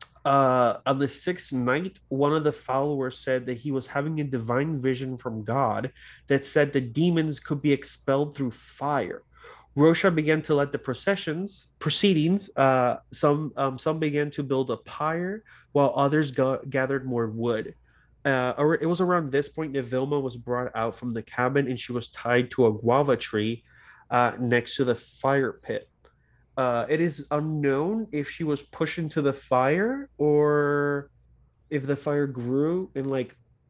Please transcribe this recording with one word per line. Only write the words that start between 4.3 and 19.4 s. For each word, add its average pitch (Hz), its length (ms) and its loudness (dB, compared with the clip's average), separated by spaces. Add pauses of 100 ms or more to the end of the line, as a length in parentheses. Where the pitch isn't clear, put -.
vision 131 380 -4
from 113 260 -8
God 113 480 -2 (360)
that 139 180 2
said 147 260 2
the 139 80 2
demons 156 580 0
could 147 220 -6
be 147 120 2
expelled 139 640 -2
through 131 180 -4
fire. - 680 -4 (540)
Rocha 165 340 6
began 156 320 2
to 156 120 0
let 143 180 2
the 139 60 -4
processions, 185 920 -4 (100)
proceedings, 175 800 2
uh, 131 400 4 (160)
some, 147 440 0
um, 135 220 -2
some 160 200 -2
began 147 320 -2
to 147 120 -6
build 131 280 -2
a 113 80 -4
pyre, 175 640 -6 (280)
while 139 220 4
others 139 360 2
ga-, 131 280 0 (120)
gathered 131 340 -2
more 120 220 -2
wood. 113 480 -4 (500)
Uh, 127 320 0
ar-, 151 180 2
it 160 120 -2
was 170 140 0
around 175 300 0
this 143 180 0